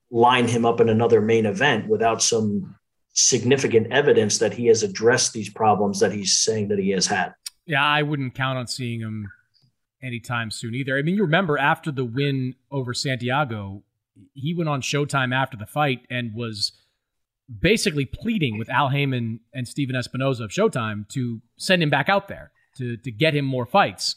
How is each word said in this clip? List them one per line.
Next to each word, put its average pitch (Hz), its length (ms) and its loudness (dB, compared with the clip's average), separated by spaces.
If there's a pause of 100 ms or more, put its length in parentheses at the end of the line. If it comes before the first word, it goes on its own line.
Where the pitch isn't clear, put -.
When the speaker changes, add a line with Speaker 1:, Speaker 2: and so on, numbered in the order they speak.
(120)
Speaker 1:
line 120 340 4
him 117 180 0
up 117 160 2
in 113 100 6
another 110 300 4
main 110 260 2
event 107 420 0
without 110 340 2
some 104 540 -2 (380)
significant 113 760 2
evidence 120 480 4
that 101 160 0
he 120 120 -2
has 107 180 6
addressed 110 480 2
these 110 180 -8
problems 101 480 2
that 101 140 2
he's 101 260 0
saying 110 300 0
that 101 100 0
he 98 120 0
has 92 180 0
had. 92 260 -2 (320)
Speaker 2:
Yeah, 143 180 0
I 151 180 2
wouldn't 139 340 -4
count 131 220 -4
on 120 100 -8
seeing 117 320 -6
him 107 280 -8 (760)
anytime 120 480 -4
soon 117 240 -8
either. 131 240 -4
I 143 40 -2
mean, 170 120 0
you 214 80 2
remember 165 340 2
after 147 360 0
the 127 120 -4
win 131 520 -2 (160)
over 127 200 -4
Santiago, 120 920 -4 (500)
he 139 180 -6
went 170 160 -2
on 143 120 -2
Showtime 139 520 -2
after 131 240 -2
the 104 100 -12
fight 143 340 -2 (100)
and 120 240 -6
was 110 380 -8 (880)
basically 165 440 2
pleading 156 540 -2
with 110 100 -6
Al 131 200 2
Haymon 127 520 -2 (140)
and 127 140 -6
Steven 131 260 -4
Espinoza 131 460 -2
of 107 100 -8
Showtime 110 600 -2
to 120 300 -6 (160)
send 175 260 0
him 147 80 2
back 139 180 2
out 196 180 2
there, - 240 -16 (280)
to, 120 180 -6
to 123 160 -10
get 151 220 0
him 143 100 0
more 131 200 -2
fights - 520 0